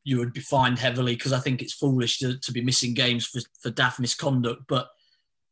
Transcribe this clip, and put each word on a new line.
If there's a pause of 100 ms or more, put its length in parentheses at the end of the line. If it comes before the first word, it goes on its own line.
you
would
be
fined
heavily,
'cause
I
think
it's
foolish
to,
to
be
missing
games
for, (200)
for
daft
misconduct.
But (640)